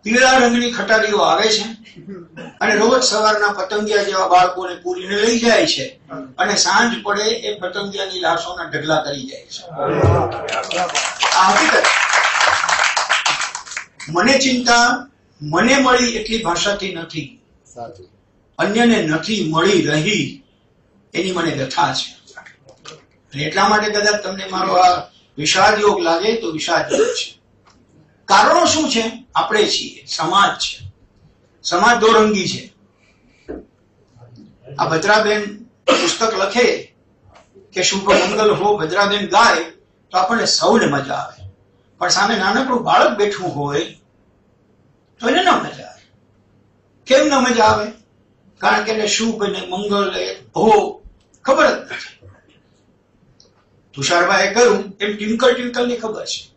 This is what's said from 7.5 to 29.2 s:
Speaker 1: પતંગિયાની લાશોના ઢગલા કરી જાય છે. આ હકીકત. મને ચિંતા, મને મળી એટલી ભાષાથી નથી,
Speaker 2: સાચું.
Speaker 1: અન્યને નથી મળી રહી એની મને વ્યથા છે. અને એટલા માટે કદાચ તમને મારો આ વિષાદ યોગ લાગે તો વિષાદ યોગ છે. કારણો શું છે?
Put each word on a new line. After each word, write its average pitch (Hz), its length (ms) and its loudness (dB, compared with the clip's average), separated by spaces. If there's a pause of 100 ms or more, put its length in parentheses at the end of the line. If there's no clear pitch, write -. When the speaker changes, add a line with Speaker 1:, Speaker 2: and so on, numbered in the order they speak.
Speaker 1:
પતંગિયાની 190 600 -8
લાશોના 170 500 -4
ઢગલા - 260 -2
કરી 139 320 -6
જાય - 180 -18
છે. - 180 -16 (1700)
આ - 220 4
હકીકત. - 320 2 (2250)
મને 233 300 2
ચિંતા, 247 680 2 (340)
મને 208 360 2
મળી 247 340 2
એટલી 220 320 -4
ભાષાથી 185 520 -4
નથી, 156 460 -12 (320)
Speaker 2:
સાચું. 117 360 -16 (480)
Speaker 1:
અન્યને 214 460 2
નથી 160 480 -2
મળી 175 300 2
રહી 156 640 -2 (680)
એની 185 180 -4
મને 165 200 -4
વ્યથા 135 420 -4
છે. - 420 -10 (1000)
અને 139 100 -6
એટલા 190 240 0
માટે 214 220 2
કદાચ 208 340 0
તમને 190 280 -8
મારો 185 220 -2
આ 180 340 4 (300)
વિષાદ 208 440 2
યોગ 202 180 2
લાગે 175 360 0
તો 175 160 -6
વિષાદ 156 420 -2
યોગ - 140 2
છે. - 340 -8 (840)
કારણો 320 400 4
શું 302 240 0
છે? 226 340 -4 (120)